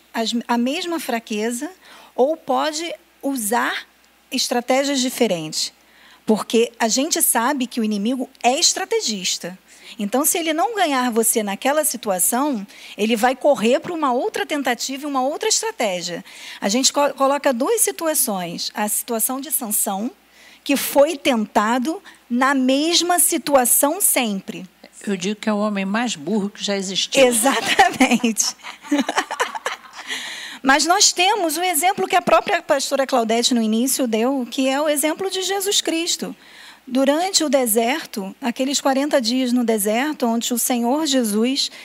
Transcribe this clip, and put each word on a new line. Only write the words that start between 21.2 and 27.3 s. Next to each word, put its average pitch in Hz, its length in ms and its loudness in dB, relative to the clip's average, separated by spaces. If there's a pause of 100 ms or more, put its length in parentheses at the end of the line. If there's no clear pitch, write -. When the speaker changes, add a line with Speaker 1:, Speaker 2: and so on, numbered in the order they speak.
Speaker 1:
na 262 240 2
mesma 320 680 2
situação 285 800 2
sempre. 196 680 -2 (400)
Speaker 2:
Eu 202 100 -2
digo 202 240 -4
que - 80 -4
é 214 40 2
o 208 60 0
homem 208 260 -2
mais 214 320 -2
burro 196 340 -2
que - 140 -16
já 202 120 0
existiu. 196 480 2
Speaker 1:
Exatamente. 247 1300 2 (340)